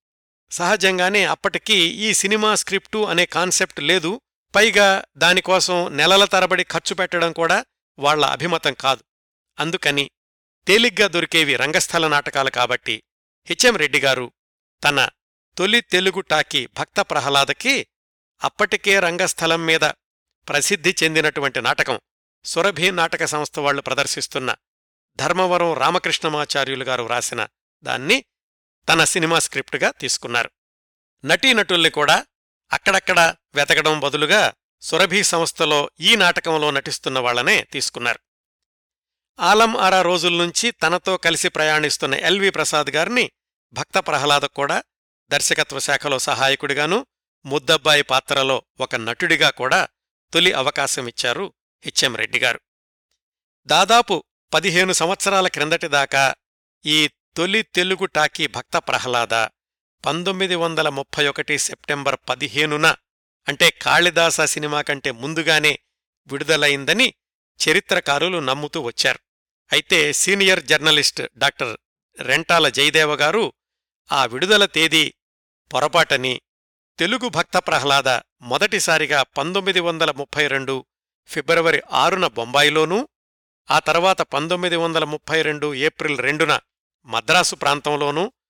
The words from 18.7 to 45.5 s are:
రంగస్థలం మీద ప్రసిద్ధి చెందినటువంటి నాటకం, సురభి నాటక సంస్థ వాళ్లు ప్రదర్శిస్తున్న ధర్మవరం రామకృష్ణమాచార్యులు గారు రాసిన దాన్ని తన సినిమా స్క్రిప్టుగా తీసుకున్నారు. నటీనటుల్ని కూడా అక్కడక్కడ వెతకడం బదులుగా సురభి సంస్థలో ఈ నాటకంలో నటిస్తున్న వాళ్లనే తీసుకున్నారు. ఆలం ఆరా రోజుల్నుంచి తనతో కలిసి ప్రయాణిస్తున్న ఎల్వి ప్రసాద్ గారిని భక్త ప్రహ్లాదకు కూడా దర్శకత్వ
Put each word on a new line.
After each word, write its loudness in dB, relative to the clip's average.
రంగస్థలం 0
మీద 2
ప్రసిద్ధి 0
చెందినటువంటి 0
నాటకం, -2
సురభి 0
నాటక -2
సంస్థ -4
వాళ్లు 0
ప్రదర్శిస్తున్న -4
ధర్మవరం 0
రామకృష్ణమాచార్యులు -2
గారు -4
రాసిన -4
దాన్ని -2
తన 4
సినిమా 0
స్క్రిప్టుగా -4
తీసుకున్నారు. -4
నటీనటుల్ని 2
కూడా 2
అక్కడక్కడ 2
వెతకడం 2
బదులుగా 2
సురభి 0
సంస్థలో 0
ఈ 4
నాటకంలో 2
నటిస్తున్న -4
వాళ్లనే 0
తీసుకున్నారు. -6
ఆలం 4
ఆరా 4
రోజుల్నుంచి 0
తనతో -2
కలిసి 0
ప్రయాణిస్తున్న 0
ఎల్వి 0
ప్రసాద్ -2
గారిని -2
భక్త -4
ప్రహ్లాదకు 0
కూడా -2
దర్శకత్వ -2